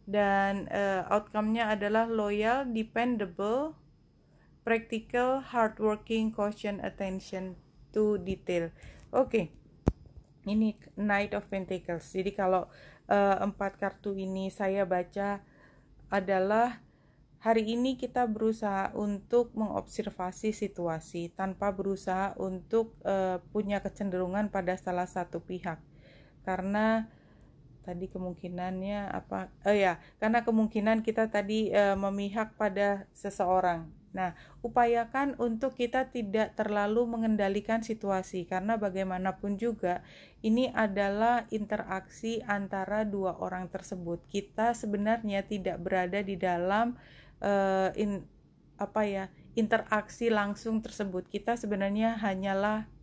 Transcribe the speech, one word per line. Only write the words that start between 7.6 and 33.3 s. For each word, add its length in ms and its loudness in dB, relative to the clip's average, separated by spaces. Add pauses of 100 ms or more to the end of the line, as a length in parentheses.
to 240 4
detail. 560 -2 (400)
Oke, 400 2 (880)
ini 320 2 (240)
Knight 320 2
of 160 -4
Pentacles. 640 -6
Jadi 240 -4
kalau, 320 2 (400)
eh, 320 4
empat 400 -4
kartu 400 -4
ini 320 -4
saya 320 0
baca 560 -2 (720)
adalah 720 2 (560)
hari 400 2
ini 160 2
kita 320 0
berusaha 720 0
untuk 560 0
mengobservasi 960 -4
situasi 800 -6
tanpa 400 -4
berusaha 640 -2
untuk, 720 -2
eh, 320 0 (160)
punya 240 0
kecenderungan 720 -2
pada 240 -2
salah 320 -2
satu 320 -6
pihak. 400 -8 (640)
Karena 640 2 (800)
tadi 240 -6
kemungkinannya 1040 -6
apa? 480 -6
Eh, 240 6
ya, 160 2 (160)
karena 240 2
kemungkinan 640 2
kita 240 2
tadi, 400 0
eh, 240 6
memihak 640 -2
pada 560 0
seseorang. 800 0 (160)